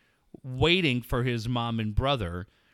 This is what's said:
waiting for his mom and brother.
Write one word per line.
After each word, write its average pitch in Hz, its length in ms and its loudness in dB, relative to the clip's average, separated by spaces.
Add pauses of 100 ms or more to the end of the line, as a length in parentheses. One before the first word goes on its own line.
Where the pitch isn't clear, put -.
(420)
waiting 135 600 2
for 123 200 -2
his 120 260 -2
mom 117 320 -2
and 107 140 -2
brother. 104 520 0 (280)